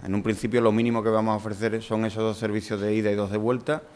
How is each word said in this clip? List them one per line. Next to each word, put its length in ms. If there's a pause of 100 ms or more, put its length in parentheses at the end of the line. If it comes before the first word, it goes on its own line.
En 100
un 80
principio, 380
lo 120
mínimo 300
que 80
vamos 240
a 20
ofrecer 460
son 240
esos 160
dos 160
servicios 420
de 140
ida 160
y 40
dos 160
de 60
vuelta, 460 (140)